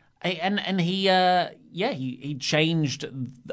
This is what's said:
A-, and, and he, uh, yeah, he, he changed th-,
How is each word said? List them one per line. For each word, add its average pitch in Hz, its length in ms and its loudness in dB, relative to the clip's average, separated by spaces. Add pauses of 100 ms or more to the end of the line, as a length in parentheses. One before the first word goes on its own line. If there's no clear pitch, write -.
(220)
A-, 175 160 -4
and, 190 260 -2
and 185 160 0
he, 190 280 2
uh, 180 400 4 (240)
yeah, 214 180 -2
he, 131 320 -6
he 143 140 -6
changed 156 640 0
th-, - 120 -10 (400)